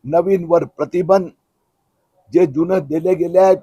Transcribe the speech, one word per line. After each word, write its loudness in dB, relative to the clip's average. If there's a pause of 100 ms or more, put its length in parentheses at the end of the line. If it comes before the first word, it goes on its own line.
नवीनवर 0
प्रतिबंध, -2 (1040)
जे 4
जुनं -4
दिले -2
गेले 0
आहेत 4